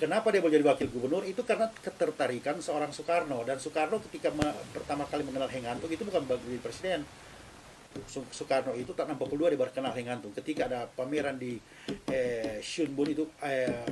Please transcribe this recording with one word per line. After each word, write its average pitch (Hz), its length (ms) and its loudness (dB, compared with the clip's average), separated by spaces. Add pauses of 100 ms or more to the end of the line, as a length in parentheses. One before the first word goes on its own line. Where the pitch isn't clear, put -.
kenapa 202 320 4
dia 190 80 6
mau 165 80 6
jadi 151 160 8
wakil 139 240 6
gubernur? 131 320 0
Itu 196 240 -2
karena 220 240 2
ketertarikan 139 880 -2
seorang 147 320 -2
Soekarno. 151 560 0
Dan 131 160 -2
Soekarno 156 480 0
ketika 147 240 0
me-, 147 240 2 (160)
pertama 143 320 -2
kali 147 160 -2
mengenal 135 300 -2
Hengantung 131 420 -2
itu 160 80 -2
bukan 175 240 0
sebagai 123 400 -2
presiden. 151 400 -2 (1040)
Su-, 131 240 -8
Soekarno 135 400 0
itu 123 240 -6
tahun 151 160 -2
empat - 160 -2
puluh 147 160 2
dua 170 80 6
dia 139 80 2
baru 127 80 2
kenal 131 240 -4
Hengantung. 117 400 -6
Ketika 143 320 -2
ada 123 240 -4
pameran 139 480 -2
di, 123 240 -6 (480)
eh, 120 480 0
Shunbun 143 560 0
itu, 156 160 0 (160)
eh, 127 460 2